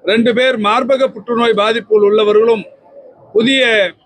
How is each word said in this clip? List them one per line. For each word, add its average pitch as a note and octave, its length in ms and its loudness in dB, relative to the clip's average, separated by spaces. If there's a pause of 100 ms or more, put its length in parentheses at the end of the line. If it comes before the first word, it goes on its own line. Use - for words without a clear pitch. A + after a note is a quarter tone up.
ரெண்டு A3+ 300 0
பேர் B3+ 240 0
மார்பக B3+ 500 -2
புற்றுநோய் A3+ 540 -2
பாதிப்பு A3 340 -2
உள்ளவர்களும் G#3 680 2 (680)
புதிய C4 300 0 (420)